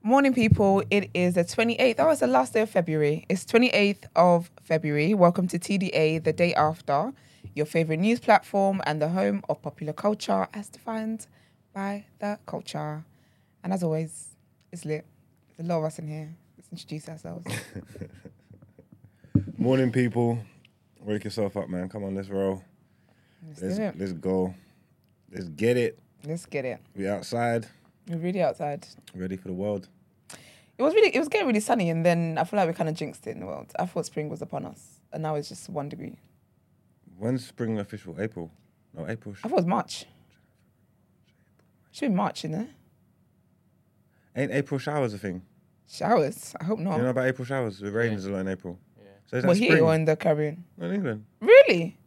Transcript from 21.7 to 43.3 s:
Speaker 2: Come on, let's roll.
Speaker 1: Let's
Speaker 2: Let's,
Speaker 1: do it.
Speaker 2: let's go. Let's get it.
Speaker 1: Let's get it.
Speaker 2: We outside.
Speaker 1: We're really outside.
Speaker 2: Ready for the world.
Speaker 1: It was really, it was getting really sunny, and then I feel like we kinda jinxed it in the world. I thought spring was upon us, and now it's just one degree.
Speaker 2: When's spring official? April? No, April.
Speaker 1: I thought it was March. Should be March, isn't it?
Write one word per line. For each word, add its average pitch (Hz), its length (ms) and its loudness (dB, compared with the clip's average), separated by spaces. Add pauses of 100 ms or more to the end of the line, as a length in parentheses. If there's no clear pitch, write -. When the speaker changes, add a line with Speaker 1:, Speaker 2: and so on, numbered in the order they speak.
Speaker 2:
Come 101 140 -10
on, 98 100 -6
let's 95 160 -8
roll. 98 340 -2 (840)
Speaker 1:
Let's 151 160 -16
Speaker 2:
Let's, 185 140 -4
Speaker 1:
do 220 80 -4
it. 175 140 -8
Speaker 2:
let's 95 140 -4
go. 92 400 0 (800)
Let's 90 180 -10
get 110 260 0
it. 120 220 0 (260)
Speaker 1:
Let's 160 220 -8
get 135 200 -6
it. 123 160 -8 (140)
Speaker 2:
We 98 120 -4
outside. 117 580 -2 (420)
Speaker 1:
We're 170 120 -6
really 180 240 -2
outside. 147 420 -4 (300)
Speaker 2:
Ready 92 220 -6
for 98 100 -14
the 90 80 -8
world. 101 320 -4 (880)
Speaker 1:
It - 60 -6
was 311 140 2
really, 440 200 6
it 254 40 4
was 302 100 -2
getting 415 160 0
really 214 140 2
sunny, 202 320 0
and 165 120 -2
then 170 360 2
I 165 60 2
feel 208 120 -4
like 185 100 4
we 165 60 -2
kinda 160 200 -2
jinxed 147 340 -8
it - 20 -6
in - 120 -10
the 92 40 -8
world. 73 320 -12
I 185 80 0
thought 175 220 -6
spring 151 200 -6
was 160 140 -10
upon 147 240 -8
us, - 340 -18 (140)
and 160 80 -6
now 156 140 -4
it's 147 120 -6
just - 220 -18
one 143 180 -8
degree. - 300 -14 (1000)
Speaker 2:
When's 120 300 -4
spring 113 320 -4
official? 95 420 -10
April? 90 320 -6 (400)
No, 80 160 -10
April. 107 360 -10
Speaker 1:
I 226 40 -8
thought 254 40 -4
it 370 60 -2
was 170 100 2
March. - 380 -4 (1900)
Should 285 180 -4
be 180 60 2
March, - 280 -2
isn't 160 160 -6
it? 233 100 -8 (1700)